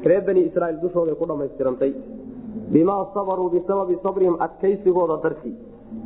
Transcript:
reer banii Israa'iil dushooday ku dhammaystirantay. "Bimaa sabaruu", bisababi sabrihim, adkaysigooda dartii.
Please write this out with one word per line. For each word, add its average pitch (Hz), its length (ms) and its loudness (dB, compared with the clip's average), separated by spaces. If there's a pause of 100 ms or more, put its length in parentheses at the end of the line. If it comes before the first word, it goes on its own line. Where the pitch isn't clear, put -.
reer 185 180 6
banii 185 240 4
Israa'iil 165 360 -2
dushooday 170 340 0
ku 156 100 -4
dhammaystirantay. 139 640 -2 (800)
"Bimaa 190 400 4
sabaruu", 185 380 -2
bisababi 180 540 0
sabrihim, 185 360 2
adkaysigooda 180 840 2
dartii. 156 340 -4 (500)